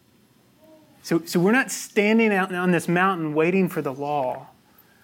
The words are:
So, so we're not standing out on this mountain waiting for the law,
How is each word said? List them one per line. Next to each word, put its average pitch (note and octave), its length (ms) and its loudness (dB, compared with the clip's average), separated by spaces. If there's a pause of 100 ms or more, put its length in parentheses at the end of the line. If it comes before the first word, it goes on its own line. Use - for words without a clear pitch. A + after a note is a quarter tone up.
(1040)
So, E3 240 -2
so F3+ 140 -2
we're F#3+ 120 4
not C4 180 2
standing G#3+ 640 2
out F#3+ 220 -2
on F3+ 160 0
this E3+ 180 0
mountain E3+ 460 0
waiting F3 340 2
for D#3 140 -6
the C#3 100 -6
law, C#3 540 -6 (580)